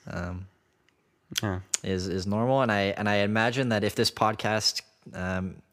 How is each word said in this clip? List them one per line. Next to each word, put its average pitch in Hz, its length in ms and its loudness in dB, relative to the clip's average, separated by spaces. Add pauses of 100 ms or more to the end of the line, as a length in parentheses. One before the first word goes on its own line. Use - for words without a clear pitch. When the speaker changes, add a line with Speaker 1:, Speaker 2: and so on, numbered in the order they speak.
(100)
Speaker 1:
um, 90 360 -8 (960)
Speaker 2:
Yeah. 95 180 0 (220)
Speaker 1:
is, 95 260 -2
is 90 180 -2
normal. 120 360 2
And 113 100 2
I, 101 260 2
and 104 100 0
I 104 80 4
imagine 113 540 2
that 107 140 2
if 104 100 0
this 117 160 2
podcast, 110 720 0 (320)
um, 92 420 -4 (160)